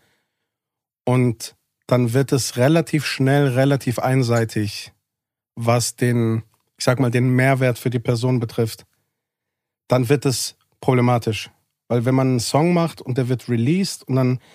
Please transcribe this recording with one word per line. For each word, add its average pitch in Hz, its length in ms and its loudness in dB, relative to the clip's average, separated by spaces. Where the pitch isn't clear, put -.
Und 123 500 0
dann 123 260 0
wird 135 200 0
es 127 260 -2
relativ 156 480 2
schnell, 139 420 2
relativ 131 500 0
einseitig, 117 960 -2
was 117 420 0
den, 117 460 0
ich - 80 -10
sag 127 160 2
mal, 127 100 2
den 127 200 2
Mehrwert 127 480 2
für - 100 -4
die 123 100 -2
Person 123 420 -2
betrifft. 113 440 -4
Dann 127 240 2
wird 143 160 2
es - 280 -4
problematisch. 120 720 0
Weil 120 160 0
wenn 131 100 0
man 131 140 2
einen 127 120 0
Song 160 320 0
macht 165 280 -2
und 127 180 -8
der 123 100 -2
wird 123 200 -4
released 131 580 -2
und 131 80 -4
dann 127 240 0